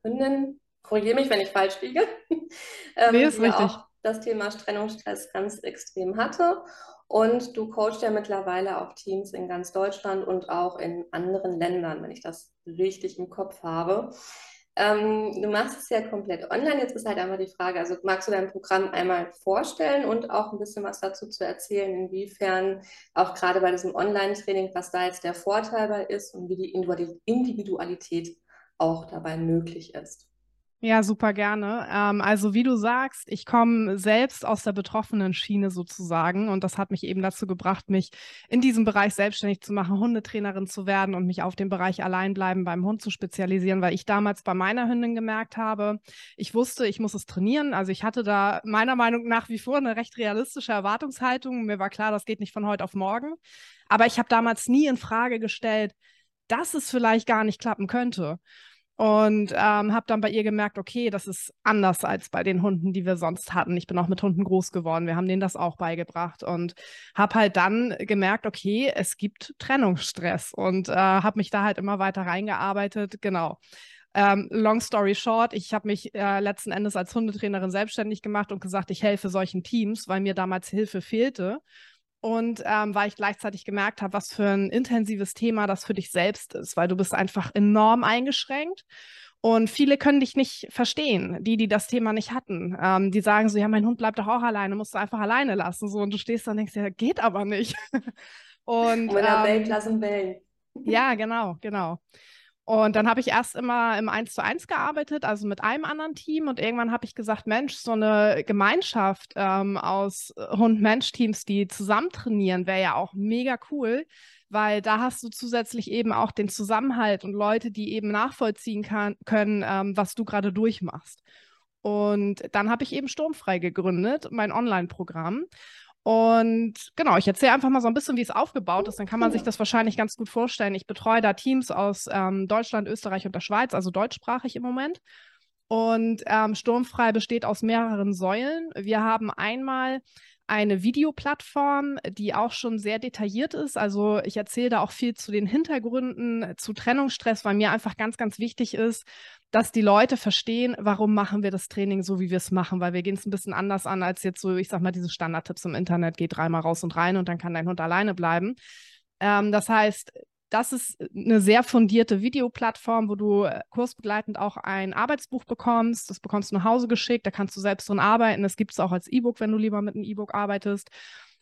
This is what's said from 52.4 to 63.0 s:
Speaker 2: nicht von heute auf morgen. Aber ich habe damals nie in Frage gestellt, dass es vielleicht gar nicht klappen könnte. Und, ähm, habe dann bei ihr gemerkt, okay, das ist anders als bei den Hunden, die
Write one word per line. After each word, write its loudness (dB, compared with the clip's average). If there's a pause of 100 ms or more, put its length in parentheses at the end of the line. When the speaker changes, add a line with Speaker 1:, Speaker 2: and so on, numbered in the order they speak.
Speaker 2:
nicht -10
von -6
heute -2
auf -8
morgen. -4 (520)
Aber 6
ich 2
habe 2
damals 2
nie 6
in 2
Frage -2
gestellt, -2 (560)
dass 0
es -4
vielleicht 4
gar 4
nicht -2
klappen -2
könnte. -2 (560)
Und, 4
ähm, 4
habe 0
dann 2
bei 2
ihr 0
gemerkt, 0
okay, -4
das -6
ist -10 (120)
anders 4
als -4
bei -2
den 0
Hunden, 0
die -2